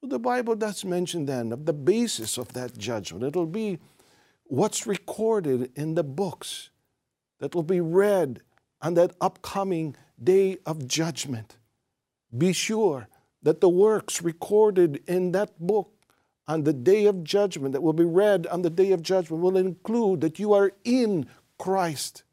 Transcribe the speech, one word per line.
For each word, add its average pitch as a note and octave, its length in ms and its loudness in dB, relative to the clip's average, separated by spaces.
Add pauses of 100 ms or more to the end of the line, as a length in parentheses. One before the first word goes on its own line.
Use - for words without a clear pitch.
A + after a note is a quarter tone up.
The C4 100 -4
Bible A#3+ 360 0
does G#3 300 -6
mention F3 400 -4
then B2 260 -4
of C#3+ 140 -8
the D#3+ 80 0
basis D3+ 640 -2
of B2 160 -10
that B2 240 -10
judgment. G#2 480 -6
It'll E3 200 -2
be G3 340 -6 (640)
what's G3+ 420 -2
recorded G3 880 -2
in D#3+ 200 -6
the E3+ 80 0
books D3 680 -8 (720)
that C#3 140 -8
will F3 100 -2
be F3 180 0
read F3 580 2 (420)
on E3 120 -2
that F3+ 260 4
upcoming F3+ 760 -4 (240)
day F#3+ 440 4
of D#3+ 220 -8
judgment. C3+ 720 -6 (800)
Be F3 160 2
sure F3+ 560 -2 (340)
that D#3 160 2
the F#3+ 80 6
works G3 540 4
recorded F3 880 2
in F3+ 260 -2
that G3+ 260 -4
book F#3 320 -2 (560)
on D#3 160 -2
the D#3 100 2
day F3+ 320 4
of F#3+ 200 2
judgment, E3+ 480 -2
that - 100 -2
will D#3+ 80 4
be E3 140 4
read F#3 420 2
on F3 140 -4
the E3+ 80 0
day F#3+ 240 2
of E3+ 80 0
judgment, E3 420 -2
will F#3 140 4
include F#3+ 640 0
that D#3 180 -2
you G#3 140 2
are G3+ 180 4 (140)
in A3 420 0 (320)
Christ. F3+ 720 -4